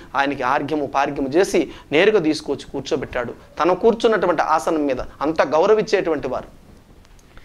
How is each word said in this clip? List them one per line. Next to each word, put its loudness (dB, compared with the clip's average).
ఆయనకి -2
ఆర్ఘ్యము 0
పార్ఘ్యము -2
చేసి 2
నేరుగా 4
తీసుకొచ్చి -4
కూర్చోబెట్టాడు. -6
తను 2
కూర్చున్నటువంటి 2
ఆసనం 0
మీద -2
అంత 0
గౌరవించేటువంటి 2
వారు. -8